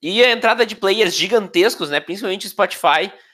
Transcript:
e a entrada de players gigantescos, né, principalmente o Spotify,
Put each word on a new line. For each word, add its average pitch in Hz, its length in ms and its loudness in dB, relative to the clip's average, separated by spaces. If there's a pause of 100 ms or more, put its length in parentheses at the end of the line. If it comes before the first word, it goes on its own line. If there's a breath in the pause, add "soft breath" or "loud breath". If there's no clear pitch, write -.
e 185 220 -2
a 247 80 4
entrada 226 320 2
de 214 100 -10
players 202 400 0
gigantescos, 185 760 0
né, 143 100 0
principalmente 196 460 -8
o 190 40 -12
Spotify, 190 640 0 (220 soft breath)